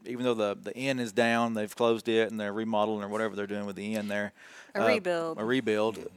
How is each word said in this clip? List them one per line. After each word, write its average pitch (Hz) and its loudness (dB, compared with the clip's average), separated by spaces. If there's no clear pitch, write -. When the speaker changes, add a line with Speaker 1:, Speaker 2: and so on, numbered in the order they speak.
Speaker 1:
even 123 -4
though 123 4
the, 104 0
the - -10
inn 131 -2
is 113 -4
down, 117 4
they've 107 -4
closed 117 2
it, 113 4
and 110 -8
they're 104 -2
remodeling 107 0
or 101 -6
whatever 107 0
they're 101 -4
doing 101 -4
with 98 -8
the 101 -6
inn 104 -4
there. 104 -2
Speaker 2:
A 202 0
Speaker 1:
Uh, 226 6
Speaker 2:
rebuild. 175 0
Speaker 1:
a 107 -2
rebuild. 110 2